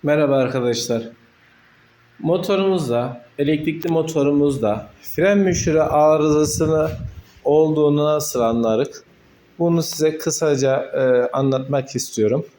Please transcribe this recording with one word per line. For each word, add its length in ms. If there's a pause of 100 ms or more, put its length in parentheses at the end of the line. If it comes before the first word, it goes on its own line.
Merhaba 340
arkadaşlar. 640 (1160)
Motorumuzda, 1000 (180)
elektrikli 540
motorumuzda 920 (160)
fren 360
müşürü 420
arızasını 1080 (540)
olduğunu 600
nasıl 360
anlarık? 640 (540)
Bunu 240
size 360
kısaca, 640
e, 500
anlatmak 640
istiyorum. 500 (120)